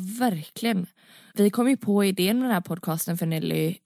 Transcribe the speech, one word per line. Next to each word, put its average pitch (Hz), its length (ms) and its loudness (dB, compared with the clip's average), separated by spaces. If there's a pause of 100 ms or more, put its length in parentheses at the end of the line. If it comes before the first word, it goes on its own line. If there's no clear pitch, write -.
(180)
verkligen. 202 680 -2 (480)
Vi 208 160 4
kom 240 180 0
ju 269 80 4
på 202 280 2
idén 190 340 2
med 254 100 0
den 226 60 2
här 175 60 2
podcasten 165 580 -4
för 165 80 -2
Nelly 160 480 0 (120)